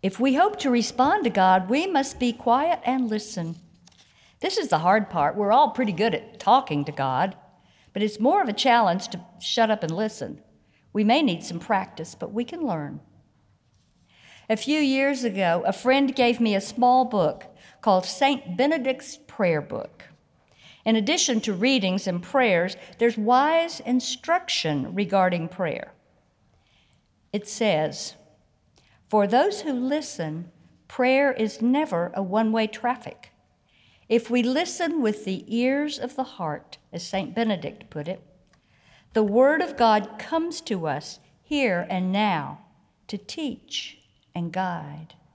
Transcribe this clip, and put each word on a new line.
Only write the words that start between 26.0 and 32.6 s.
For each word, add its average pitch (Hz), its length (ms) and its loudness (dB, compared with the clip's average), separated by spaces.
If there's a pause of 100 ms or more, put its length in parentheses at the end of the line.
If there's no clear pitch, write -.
It 208 160 -4
says, - 680 0 (920)
"For 208 180 2
those 302 360 2
who 311 100 -4
listen, 240 800 -4 (340)
prayer 262 460 2
is 220 300 -4
never 233 520 0
a 196 80 -4
one-way 220 460 0